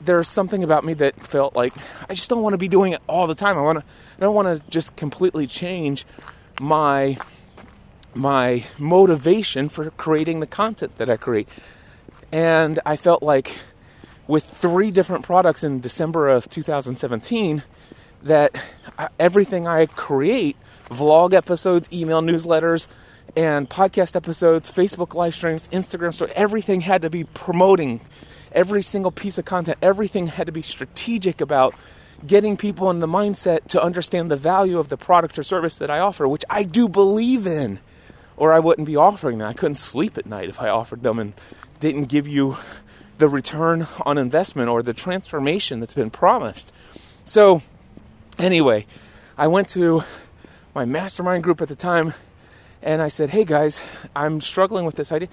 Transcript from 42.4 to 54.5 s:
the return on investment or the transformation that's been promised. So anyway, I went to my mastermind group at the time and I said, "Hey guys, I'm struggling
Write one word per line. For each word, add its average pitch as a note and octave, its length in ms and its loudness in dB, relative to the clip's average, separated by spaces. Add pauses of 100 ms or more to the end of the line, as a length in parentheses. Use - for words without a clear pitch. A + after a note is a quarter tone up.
the D3+ 100 6
return D#3+ 580 -2 (200)
on C#3+ 120 0
investment C3+ 500 -2
or A#2+ 140 0
the A#2+ 120 -4
transformation E3 840 -4
that's A#2 140 -10
been A2+ 160 -2
promised. F3 640 0 (520)
So G3 380 6 (760)
anyway, D3 480 2 (500)
I D3 120 2
went F#3 220 2
to E3 320 2 (720)
my C#3 100 -4
mastermind F3+ 580 -4
group E3 180 0
at D#3 80 -4
the D3 80 -14
time E3+ 380 0 (680)
and D#3 220 -2
I D3+ 60 -2
said, D3 220 -4
"Hey G#3+ 140 2
guys, D3+ 360 0 (340)
I'm D3+ 260 -2
struggling F#3+ 440 -2